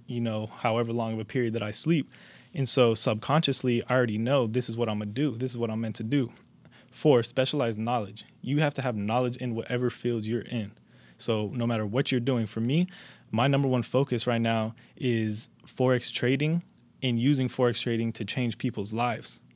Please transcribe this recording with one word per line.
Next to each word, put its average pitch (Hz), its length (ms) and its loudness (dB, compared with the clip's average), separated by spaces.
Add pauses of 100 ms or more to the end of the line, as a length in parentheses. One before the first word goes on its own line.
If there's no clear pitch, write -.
you 120 160 -4
know, 110 240 -2 (120)
however 117 360 2
long 113 200 -2
of 110 60 -4
a 110 60 -6
period 117 280 0
that 113 100 -2
I 104 80 -4
sleep. 156 360 2 (460)
And 139 160 0
so 117 240 6
subconsciously, 127 960 2
I 127 60 2
already 117 240 2
know 127 260 2
this 117 240 -2
is 113 80 -6
what 117 100 0
I'm 107 120 -4
gonna 104 120 -6
do. 139 240 -2
This 123 140 -4
is 120 80 -8
what 117 140 -2
I'm 110 100 -4
meant 113 140 -4
to - 80 -8
do. 127 280 0 (600)
Four, 131 320 4
specialized 120 560 -2
knowledge. 110 440 -4 (180)
You 139 200 -2
have 147 140 2
to 131 80 -4
have 123 120 -2
knowledge 120 420 0
in 123 180 -4
whatever 123 340 -2
field 120 360 -4
you're 110 160 -2
in. 107 300 -6 (460)
So 107 380 -2
no 120 100 0
matter 113 220 0
what 120 240 0
you're 127 100 2
doing, 120 240 2
for 107 160 -6
me, 151 260 2 (440)
my 117 160 4
number 139 200 2
one 127 160 2
focus 127 440 0
right 117 140 2
now 113 340 0 (200)
is 110 540 -2 (160)
Forex 127 480 0
trading 147 480 0 (420)
and 120 160 2
using 131 280 4
Forex 120 340 2
trading 113 320 0
to 110 120 -6
change 120 320 -2
people's 107 360 -4
lives. 117 460 -4 (160)